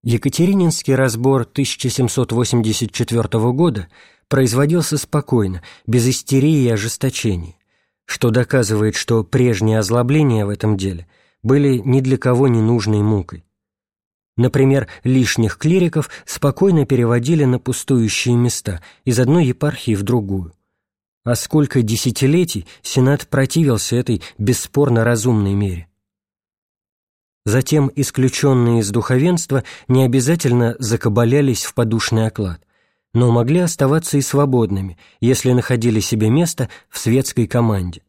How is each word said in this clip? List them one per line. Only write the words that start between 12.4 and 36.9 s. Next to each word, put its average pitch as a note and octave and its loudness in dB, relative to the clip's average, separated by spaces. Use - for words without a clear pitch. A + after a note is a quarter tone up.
не A2+ 2
нужной G#2+ 0
мукой. G#2 -2
Например, C3 2
лишних B2 0
клириков E3 0
спокойно D#3+ 0
переводили A#2+ 2
на B2+ 2
пустующие B2 0
места A2+ -2
из A#2+ 0
одной C#3+ 2
епархии B2+ -2
в G2+ -4
другую. G2 -4
А A#2+ -2
сколько C#3+ 0
десятилетий B2+ 0
Сенат C3+ 0
противился C3+ 0
этой A#2+ -2
бесспорно A#2 0
разумной A2 0
мере. F#2 -4
Затем C3 0
исключённые B2+ 0
из G2+ -4
духовенства C3 0
не C3 4
обязательно B2 2
закабалялись A#2 0
в - -12
подушный A2+ 0
оклад, F#2+ -6
но A#2+ 4
могли A#2+ 2
оставаться D#3 0
и C#3 2
свободными, A2 0
если B2+ 2
находили A#2+ 0
себе G#2+ 0
место D3 -2
в - -14